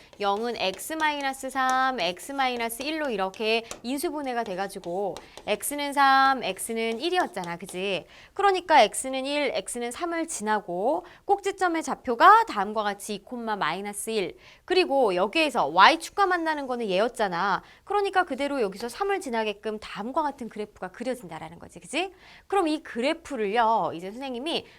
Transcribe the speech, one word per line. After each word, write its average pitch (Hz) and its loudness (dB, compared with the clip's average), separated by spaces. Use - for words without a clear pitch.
영은 214 -2
X 190 -4
마이너스 285 -2
삼, 262 0
X 180 -4
마이너스 247 -2
일로 302 -2
이렇게 220 -2
인수분해가 277 -4
돼가지고 190 -4
X는 277 -4
삼, 269 6
X는 226 -4
일이었잖아. 277 -2
그지? 185 -6
그러니까 359 6
X는 262 0
일, 285 0
X는 240 -6
삼을 330 -4
지나고 214 -2
꼭지점의 381 0
좌표가 302 6
다음과 214 -2
같이 208 -4
이 180 -12
콤마 226 -6
마이너스 196 -4
일. 202 -2
그리고 269 4
여기에서 208 2
Y축과 262 6
만나는 320 0
거는 240 -4
얘였잖아. 185 0
그러니까 392 0
그대로 277 -2
여기서 202 -4
삼을 392 -2
지나게끔 220 -4
다음과 247 -4
같은 277 -6
그래프가 208 -10
그려진다라는 170 -10
거지. - -20
그지? 359 -4
그럼 392 2
이 311 -2
그래프를요, 226 0
이제 180 -10
선생님이 254 -6